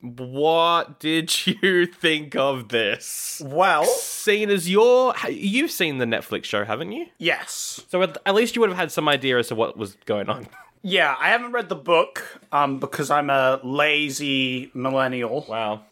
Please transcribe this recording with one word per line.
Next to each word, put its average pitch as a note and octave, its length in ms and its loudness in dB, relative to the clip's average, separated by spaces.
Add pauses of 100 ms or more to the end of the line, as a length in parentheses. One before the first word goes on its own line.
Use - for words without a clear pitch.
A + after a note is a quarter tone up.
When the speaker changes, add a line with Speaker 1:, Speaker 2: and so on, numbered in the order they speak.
Speaker 1:
What D3 1000 0
did D#3+ 460 0
<laughs> F3+ 160 0
you F3+ 240 4
think D#3 500 -2
of C3+ 320 0
this? - 760 -2
Speaker 2:
Well, D#3+ 400 2
Speaker 1:
Seeing G#3+ 680 0
as F3+ 200 0
you're, B3 420 6
ha-, - 140 -6
you've G3+ 460 -2
seen D3+ 260 -2
the B2 60 0
Netflix A2 400 -2
show, G#2 200 -2
haven't C3+ 280 -6
you? D#4+ 140 -10 (120)
Speaker 2:
Yes. - 680 -6
Speaker 1:
So F3+ 120 -2
at, F3 240 -2
at G3 120 2
least A#3 180 2
you A#3 60 -2
would G#3+ 100 4
have F3+ 80 -4
had E3 140 -4
some D#3 160 0
idea C3 320 2
as A2+ 80 -2
to A#2 80 -4
what A2+ 200 0
was G2 180 -8 (120)
going G2 220 -2
on. A2 240 -6
<laughs> - 40 -20 (260)
Speaker 2:
Yeah, E3+ 360 2
I D#3+ 120 0
haven't A#3+ 200 0
read A#3 180 -4
the F#3 60 -6
book, E3 640 0 (140)
um, C#3 260 2
because C#3 320 -6
I'm D3 180 2
a C3 360 4
lazy C3+ 1080 0
millennial. B2+ 760 -2
Speaker 1:
Wow. A2 420 -4